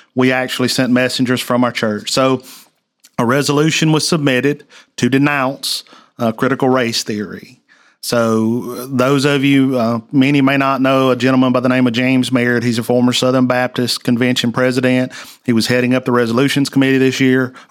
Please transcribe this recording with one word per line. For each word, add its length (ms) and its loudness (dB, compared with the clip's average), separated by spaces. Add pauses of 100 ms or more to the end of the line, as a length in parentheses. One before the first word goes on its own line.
(160)
we 160 2
actually 380 -2
sent 220 -2
messengers 500 0
from 220 0
our 80 0
church. 380 -4
So, 320 0 (800)
a 60 0
resolution 640 2
was 160 0
submitted 560 0 (340)
to 100 0
denounce, 760 -2 (340)
uh, 140 -2
critical 380 0
race 340 0
theory. 580 -10 (400)
So, 840 -2
those 400 0
of 180 2
you, 360 2
uh, 200 0 (120)
many 280 2
may 180 2
not 220 0
know 300 2
a 60 4
gentleman 360 2
by 80 2
the 100 -2
name 180 2
of 60 -2
James 380 0
Merritt. 320 0
He's 140 0
a 60 -4
former 300 0
Southern 340 0
Baptist 560 -2
Convention 480 0
president. 600 0 (320)
He 100 -2
was 120 0
heading 300 0
up 100 -2
the 60 -2
Resolutions 580 0
Committee 300 2
this 200 0
year, 360 2 (160)